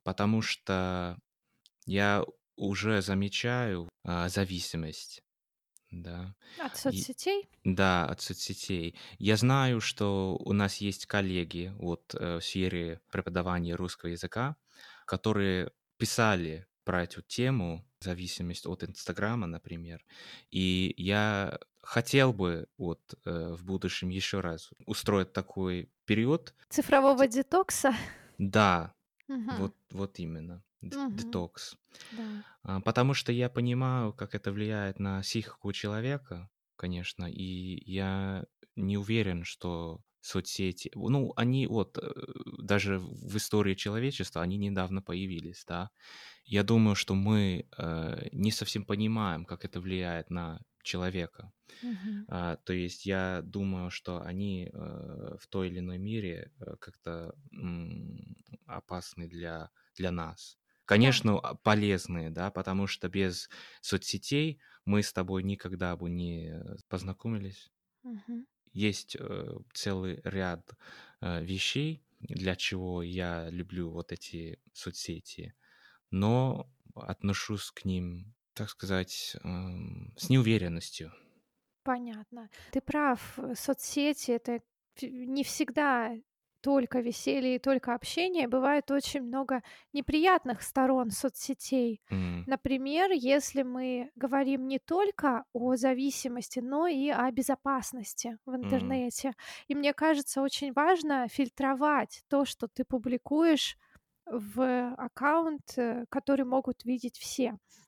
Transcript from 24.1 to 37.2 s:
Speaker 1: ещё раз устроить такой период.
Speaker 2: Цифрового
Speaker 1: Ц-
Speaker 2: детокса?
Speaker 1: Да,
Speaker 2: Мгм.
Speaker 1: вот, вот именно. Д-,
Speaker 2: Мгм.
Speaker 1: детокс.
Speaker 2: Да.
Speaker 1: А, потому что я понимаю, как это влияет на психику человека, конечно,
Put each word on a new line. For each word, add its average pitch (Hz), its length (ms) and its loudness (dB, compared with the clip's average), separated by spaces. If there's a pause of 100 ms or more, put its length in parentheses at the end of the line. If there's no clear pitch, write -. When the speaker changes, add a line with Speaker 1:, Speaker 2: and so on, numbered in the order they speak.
Speaker 1:
ещё 95 300 -2
раз 85 300 -6 (160)
устроить 101 460 2
такой 92 580 -4 (140)
период. 117 500 2 (140)
Speaker 2:
Цифрового 277 580 6
Speaker 1:
Ц- - 20 -2
Speaker 2:
детокса? 269 640 2 (440)
Speaker 1:
Да, 98 560 6 (340)
Speaker 2:
Мгм. 254 300 -4
Speaker 1:
вот, 196 180 -2 (140)
вот 98 300 -6
именно. 82 420 -8 (200)
Д-, - 140 -10
Speaker 2:
Мгм. 277 140 -2
Speaker 1:
детокс. 226 640 -6 (340)
Speaker 2:
Да. 214 340 -8 (180)
Speaker 1:
А, 95 180 -2
потому 123 340 4
что - 180 0
я 123 160 2
понимаю, 123 640 0
как - 220 -8
это 98 180 -4
влияет 104 460 -2
на 98 240 0
психику - 500 -4
человека, 107 800 -4 (260)
конечно, 87 500 -6